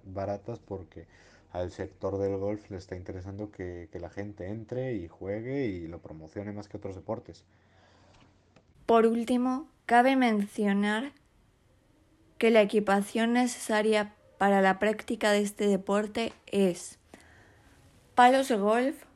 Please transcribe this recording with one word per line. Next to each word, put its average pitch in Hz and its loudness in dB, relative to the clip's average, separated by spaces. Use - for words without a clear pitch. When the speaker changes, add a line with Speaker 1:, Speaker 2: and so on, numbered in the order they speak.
Speaker 1:
baratas 98 -8
porque 90 -14
al 90 -6
sector 95 -6
del 98 -2
golf 104 -6
le 98 -10
está 90 -12
interesando 92 -10
que, 87 -12
que 87 -12
la 85 -10
gente 101 -10
entre 120 -6
y 85 -8
juegue 117 -6
y 87 -6
lo 85 -14
promocione 85 -12
más 101 -12
que - -14
otros 98 -10
deportes. 98 -10
Speaker 2:
Por 226 6
último, 247 0
cabe 247 6
mencionar 214 0
que 226 4
la 220 8
equipación 208 0
necesaria 214 0
para 196 4
la 190 4
práctica 214 0
de 208 4
este 208 -2
deporte 208 0
es 190 0
palos 269 6
de 247 2
golf, 240 0